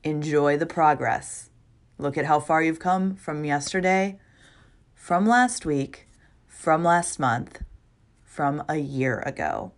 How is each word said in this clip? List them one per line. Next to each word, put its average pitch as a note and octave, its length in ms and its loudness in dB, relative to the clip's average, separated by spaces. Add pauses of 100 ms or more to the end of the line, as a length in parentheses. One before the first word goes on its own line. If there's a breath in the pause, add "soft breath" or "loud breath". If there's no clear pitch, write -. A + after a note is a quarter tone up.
enjoy D3+ 540 2
the D#3+ 100 0
progress. D3 800 0 (480)
Look C#3+ 220 -4
at D3 80 0
how D3+ 140 4
far D#3+ 220 2
you've D#3+ 180 0
come F#3+ 340 0
from D3+ 300 -8
yesterday, F#3 760 0 (760 soft breath)
from F3+ 300 0
last A#3+ 400 2
week, C#3 440 -4 (400 soft breath)
from E3 340 0
last E3+ 380 2
month, B2 420 -2 (600)
from D3 440 -4
a D#3 80 -2
year C3+ 440 -2
ago. C#3 580 -6